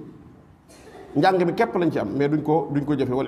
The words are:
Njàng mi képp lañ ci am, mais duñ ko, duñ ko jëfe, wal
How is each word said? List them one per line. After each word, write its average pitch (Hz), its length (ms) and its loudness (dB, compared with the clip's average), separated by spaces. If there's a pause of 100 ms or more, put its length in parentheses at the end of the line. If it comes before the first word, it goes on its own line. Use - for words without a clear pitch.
(1160)
Njàng 180 300 4
mi 170 80 0
képp 226 220 0
lañ 170 160 2
ci - 80 -2
am, 110 160 -4
mais 143 140 2
duñ 151 140 0
ko, 156 280 0
duñ 143 140 -2
ko 147 100 0
jëfe, 127 160 0
wal 131 160 0